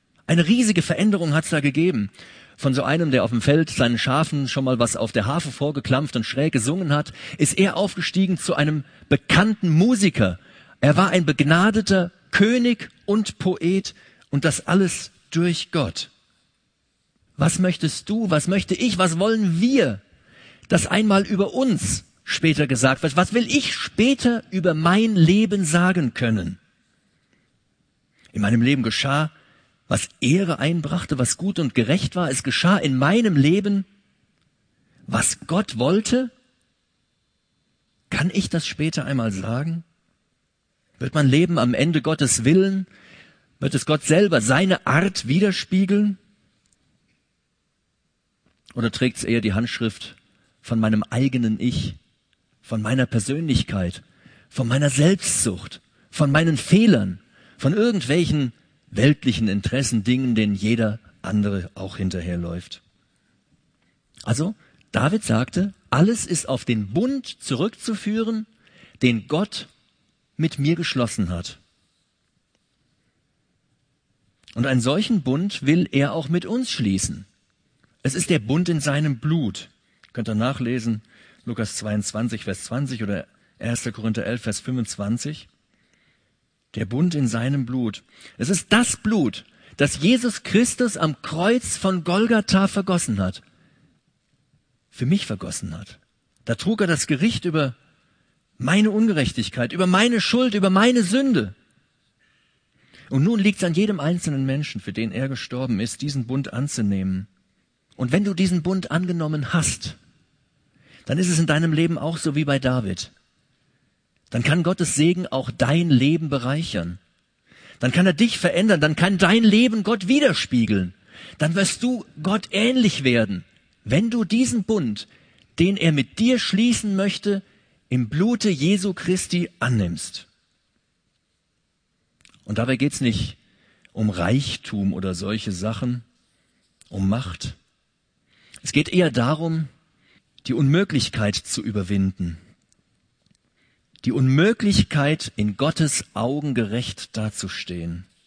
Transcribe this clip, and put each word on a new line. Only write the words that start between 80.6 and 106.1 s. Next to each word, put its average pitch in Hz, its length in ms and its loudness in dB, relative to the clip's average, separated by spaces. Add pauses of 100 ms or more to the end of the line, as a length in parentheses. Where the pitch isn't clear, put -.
Lukas 113 320 -6
zweiundzwanzig, 107 680 -4
Vers - 200 -8
zwanzig 127 380 -6
oder 101 240 -4 (320)
erster 120 340 -6
Korinther 110 320 -4
elf, 117 180 -6
Vers 107 180 -6
fünfundzwanzig. 120 880 -6 (1300)
Der 104 100 -6
Bund 147 300 0
in 139 140 0
seinem 123 380 -2
Blut. 120 380 -4 (320)
Es 127 140 -2
ist 190 220 -2
das 240 240 2
Blut, 214 480 -2 (320)
das 143 240 0
Jesus 233 420 0
Christus 240 540 0
am 156 260 -4
Kreuz 196 540 -2
von 185 280 -2
Golgatha 196 640 2
vergossen 175 520 -2
hat. 92 220 -4 (1500)
Für - 160 -6
mich 185 200 0
vergossen 90 500 -8
hat. - 220 -16 (460)
Da 117 120 -4
trug 214 260 0
er 190 40 4
das 160 200 0
Gericht 170 400 0
über 151 280 0 (840)
meine 196 320 2
Ungerechtigkeit, 151 840 0
über 180 140 0
meine 214 340 4
Schuld, 240 340 2
über 196 140 2
meine 226 360 4
Sünde. 190 500 0 (1500)
Und 135 140 0
nun 220 160 2
liegt's 196 260 2
an 170 100 0
jedem 202 240 0
einzelnen 147 460 -2
Menschen, 135 360 -4
für 101 120 -8
den 110 180 -4
er 127 180 -4
gestorben 123 520 -4
ist, 117 220 -6
diesen 139 240 -4